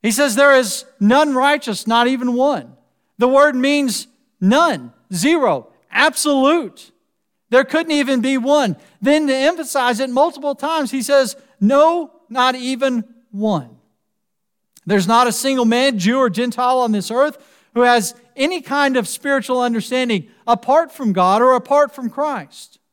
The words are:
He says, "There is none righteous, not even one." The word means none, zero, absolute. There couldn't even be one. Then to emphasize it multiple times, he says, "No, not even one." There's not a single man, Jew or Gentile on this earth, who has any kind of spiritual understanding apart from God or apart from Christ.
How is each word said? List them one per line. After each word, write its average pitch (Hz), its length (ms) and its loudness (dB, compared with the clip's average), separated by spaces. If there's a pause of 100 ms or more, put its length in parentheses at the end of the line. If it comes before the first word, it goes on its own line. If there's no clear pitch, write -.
He 214 60 0
says, 247 240 0
"There 277 220 4
is 240 280 -2 (160)
none 269 360 4
righteous, 262 500 -2
not 233 220 2
even 254 260 -2
one." 247 420 -2 (440)
The 240 80 2
word 277 280 4
means 269 520 -2 (320)
none, 202 540 0 (200)
zero, 202 540 0 (240)
absolute. 277 1000 0 (600)
There 254 120 4
couldn't 320 280 -2
even 269 280 0
be 262 160 -2
one. 262 420 0 (220)
Then 294 280 2
to 269 80 0
emphasize 262 640 -2
it 262 100 -4
multiple 285 460 -2
times, 302 340 -4
he 262 140 -6
says, 269 320 2 (240)
"No, 294 520 2 (180)
not 254 260 0
even 254 480 -4 (260)
one." 196 480 -4 (1080)
There's 190 180 0
not 233 220 2
a 226 40 -2
single 262 340 -2
man, 240 340 0
Jew 220 180 0
or 254 140 0
Gentile 247 480 -2
on 233 140 0
this 202 180 -4
earth, 285 260 -2 (380)
who 240 60 0
has 240 340 2 (200)
any 320 240 -4
kind 277 380 -2
of 220 100 -4
spiritual 254 540 -4
understanding 233 680 -4 (200)
apart 262 440 0
from 226 220 -4
God 190 300 2
or 254 100 4
apart 285 400 0
from 247 160 -10
Christ. 269 680 -8 (140)